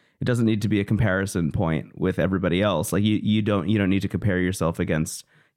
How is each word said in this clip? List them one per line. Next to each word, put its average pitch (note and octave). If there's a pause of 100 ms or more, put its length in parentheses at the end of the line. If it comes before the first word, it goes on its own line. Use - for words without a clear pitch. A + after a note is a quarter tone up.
(200)
it -
doesn't A#2+
need A2
to G#2+
be G#2
a G2
comparison F#2+
point D#2+
with F2+
everybody F#2+
else. F#2+
Like, G2
you, A2
you G#2+
don't, G2+
you G#2+
don't G2
need F#2+
to G2
compare F#2
yourself F2+
against, E2 (320)